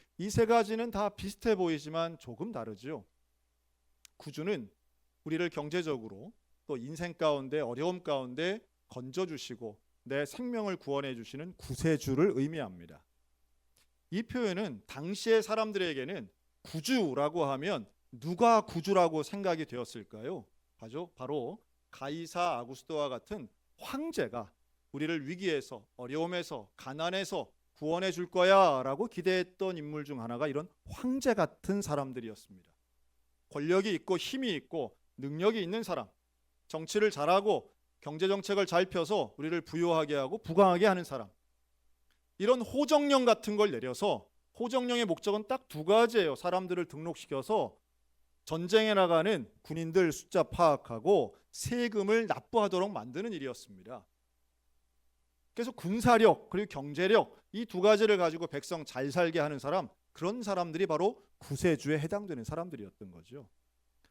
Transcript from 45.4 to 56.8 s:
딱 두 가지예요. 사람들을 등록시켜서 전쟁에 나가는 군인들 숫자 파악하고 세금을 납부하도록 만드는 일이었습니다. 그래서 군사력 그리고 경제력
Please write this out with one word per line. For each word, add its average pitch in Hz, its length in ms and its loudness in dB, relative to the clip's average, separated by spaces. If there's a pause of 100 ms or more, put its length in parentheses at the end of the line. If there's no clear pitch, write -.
딱 262 200 -4
두 151 160 -8
가지예요. 208 520 4
사람들을 175 500 -2
등록시켜서 151 880 -4 (680)
전쟁에 202 500 2
나가는 170 520 4 (140)
군인들 165 500 2
숫자 - 320 0
파악하고 143 920 2 (140)
세금을 226 800 0
납부하도록 202 600 0
만드는 160 440 -8
일이었습니다. 117 720 -12 (1500)
그래서 233 200 -6
군사력 220 760 6
그리고 196 220 -4
경제력 156 640 2 (160)